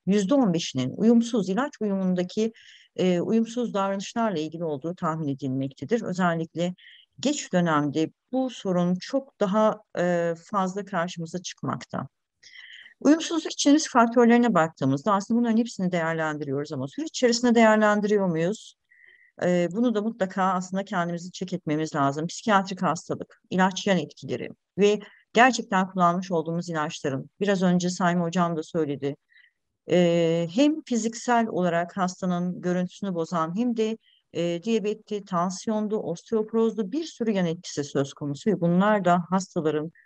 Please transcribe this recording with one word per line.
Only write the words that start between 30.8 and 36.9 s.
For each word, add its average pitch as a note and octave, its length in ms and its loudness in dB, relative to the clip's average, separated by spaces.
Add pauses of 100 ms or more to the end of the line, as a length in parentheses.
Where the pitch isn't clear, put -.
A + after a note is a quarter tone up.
fiziksel A#3 640 -2
olarak E3+ 480 -2
hastanın F3+ 640 -2
görüntüsünü F3+ 540 -4
bozan E3 420 -2
hem A#3 200 0
de, A3 220 -2 (340)
e, E3+ 300 -2
diyabetli, G#3 640 -4
tansiyonlu, G3+ 800 -2
osteoporozlu G#3+ 880 -2